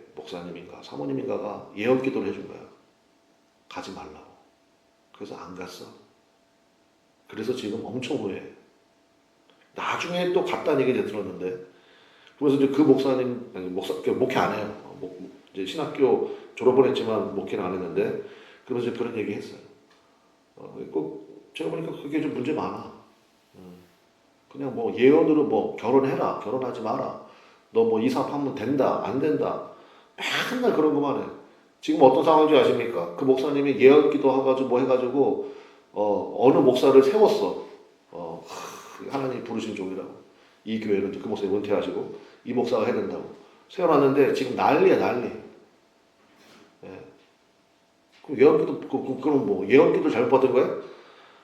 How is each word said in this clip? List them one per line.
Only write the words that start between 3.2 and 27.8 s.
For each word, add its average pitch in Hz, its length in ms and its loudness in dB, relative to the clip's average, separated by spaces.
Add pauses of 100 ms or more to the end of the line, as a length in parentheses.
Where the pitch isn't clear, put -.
가지 - 240 -12
말라고. 78 320 -16 (880)
그래서 - 240 -16
안 87 200 -16
갔어. - 280 -14 (1400)
그래서 113 260 -6
지금 113 300 -8
엄청 127 340 -6
후회해. 95 240 -8 (1300)
나중에 180 580 -4
또 180 120 0
갔다는 143 380 -2
얘기 127 100 0
이제 107 120 -2
들었는데, 92 540 -8 (800)
그래서 139 180 2
이제 135 120 2
그 147 140 0
목사님, 127 720 2
아니, 92 140 -10
목사, 90 340 -6
그 120 80 -2
목회 123 280 0
안 92 160 0
해요. 104 200 -8 (100)
어, - 160 -18
목-, 92 180 -14 (340)
이제 95 140 -8
신학교 135 640 0 (240)
졸업은 123 360 4
했지만 104 440 -4
목회는 98 300 -6
안 92 100 -4
했는데, 95 480 -4 (440)
그러면서 120 300 -4
그런 117 200 -6
얘기 101 160 -4
했어요. - 280 -12 (960)
어, - 220 -18 (120)
꼭 - 640 -8
제가 160 160 -6
보니까 160 220 -8
그게 147 280 -6
좀 135 140 -4
문제 123 180 -4
많아. 101 400 -8 (640)
음. 90 200 -20 (720)
그냥 135 240 -8
뭐 113 220 -4
예언으로 151 480 6
뭐 113 320 -2
"결혼해라, 131 640 0
결혼하지 120 400 -6
마라, - 460 -6 (460)
너 113 120 4